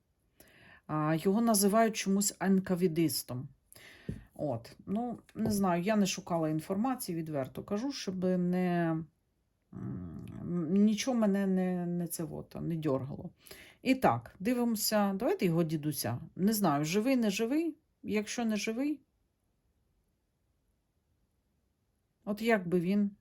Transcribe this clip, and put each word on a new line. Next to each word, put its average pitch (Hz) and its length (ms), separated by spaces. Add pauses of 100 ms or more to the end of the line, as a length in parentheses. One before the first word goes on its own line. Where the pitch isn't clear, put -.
(880)
А, 156 280
його 196 260
називають 220 560
чомусь 196 420
анкавідистом. 170 1080 (840)
От. 127 420 (100)
Ну, 226 320 (160)
не 220 160
знаю, 190 320
я 214 140
не 202 100
шукала 170 420
інформації, 190 680
відверто 156 440
кажу, 226 300
щоб 190 320
не, 180 720 (760)
м, 139 960
нічого 208 460
мене 196 300
не, 185 400
не 175 200
це 170 180
от, 151 360
не 156 160
дьоргало. 143 540 (520)
І 262 120
так, - 440
дивимося, 214 760
давайте 240 320
його 170 180
дідуся. 151 540 (180)
Не 196 160
знаю, 160 320
живий, 214 320
не 226 140
живий. 269 460 (260)
Якщо 214 420
не 220 120
живий, 254 440 (3250)
от 208 180
як 214 260
би 175 120
він, 202 300 (100)